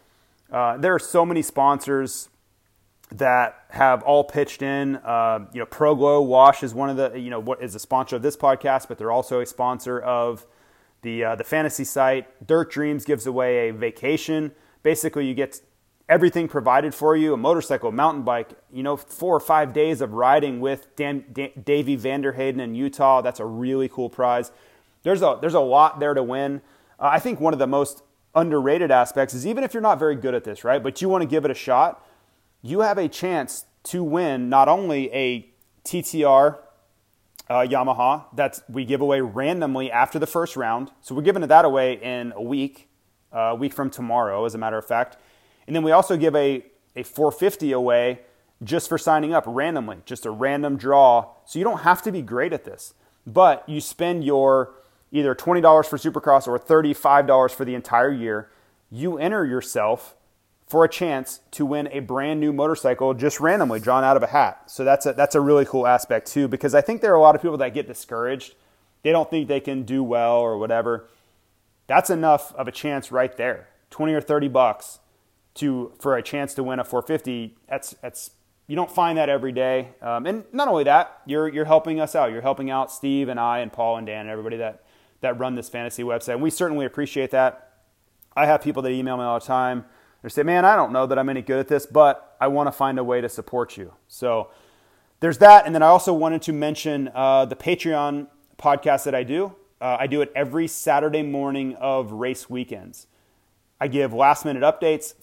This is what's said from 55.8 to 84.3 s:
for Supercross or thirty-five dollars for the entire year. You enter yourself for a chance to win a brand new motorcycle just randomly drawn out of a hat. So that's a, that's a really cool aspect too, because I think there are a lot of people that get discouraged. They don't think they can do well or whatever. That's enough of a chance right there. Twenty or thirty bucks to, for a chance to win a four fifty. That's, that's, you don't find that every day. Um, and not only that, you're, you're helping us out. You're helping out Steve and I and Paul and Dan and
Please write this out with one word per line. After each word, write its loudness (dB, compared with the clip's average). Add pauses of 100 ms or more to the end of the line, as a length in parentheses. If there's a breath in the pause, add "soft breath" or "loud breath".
for -6
Supercross 2
or -2
thirty-five 2
dollars 4
for -8
the -4
entire 0
year. -6 (400 soft breath)
You -6
enter -2
yourself -4 (520)
for 4
a 6
chance -6 (100)
to -6
win -4
a -8
brand -4
new 0
motorcycle 0
just -2
randomly 0
drawn 2
out 4
of 2
a 0
hat. 0
So -10
that's 2
a, 0
that's 2
a 4
really 4
cool -2
aspect 2
too, -2
because -2
I 6
think -4
there 2
are 8
a 6
lot 10
of -6
people -2
that -4
get -6
discouraged. -8 (480)
They 2
don't 2
think -2
they -2
can -6
do -2
well 2
or 0
whatever. -2 (800 soft breath)
That's 2
enough 2
of -8
a -8
chance -8
right -2
there. -6 (220)
Twenty -4
or 0
thirty -2
bucks 0 (540)
to, -6
for 0
a -4
chance -8
to -6
win -6
a -4
four -4
fifty. -8 (140)
That's, -10 (100)
that's, -16 (340)
you -10
don't -4
find 0
that 0
every -2
day. -2 (120)
Um, -6
and -6
not -2
only 0
that, 2
you're, -2
you're -4
helping 2
us -4
out. 2
You're -8
helping -4
out -4
Steve -4
and -6
I -2
and -8
Paul -2
and -12
Dan -10
and -12